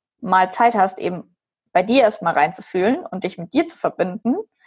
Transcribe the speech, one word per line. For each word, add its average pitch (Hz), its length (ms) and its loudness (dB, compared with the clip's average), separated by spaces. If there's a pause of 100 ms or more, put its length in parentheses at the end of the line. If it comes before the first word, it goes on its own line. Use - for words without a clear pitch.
(220)
mal 185 300 2
Zeit 240 240 2
hast, 190 240 0
eben - 360 -8 (360)
bei 180 120 2
dir 240 180 4
erstmal 208 320 2
reinzufühlen 185 720 0
und - 180 -8
dich 185 140 -8
mit 175 160 -12
dir 320 140 0
zu - 100 -16
verbinden, 185 580 -2 (320)